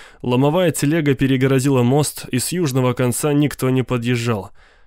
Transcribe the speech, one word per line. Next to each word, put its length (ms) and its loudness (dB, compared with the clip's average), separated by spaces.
Ломовая 480 2
телега 440 2
перегородила 680 2
мост, 480 0
и 80 -2
с 140 -6
южного 400 0
конца 400 -2
никто 380 0
не 120 0
подъезжал. 720 -4